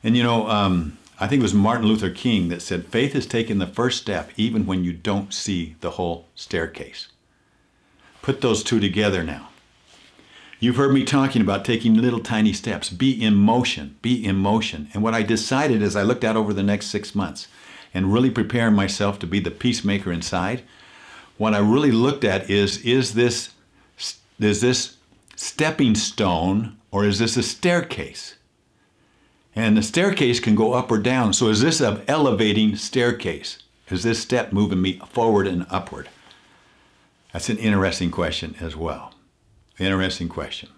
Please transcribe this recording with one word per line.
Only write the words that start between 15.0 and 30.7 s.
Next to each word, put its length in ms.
what 100
I 80
decided 600
as 120
I 60
looked 220
out 140
over 140
the 120
next 240
six 260
months 340
and 180
really 180
preparing 460
myself 420
to 80
be 140
the 100
peacemaker 640
inside, 500
what 160
I 60
really 340
looked 320
at 240
is, 300
is 340
this, 380
is 220
this 380
stepping 580
stone 800
or 140
is 140
this 180
a 60
staircase? 920
And 220
the 40
staircase 600
can 140
go 180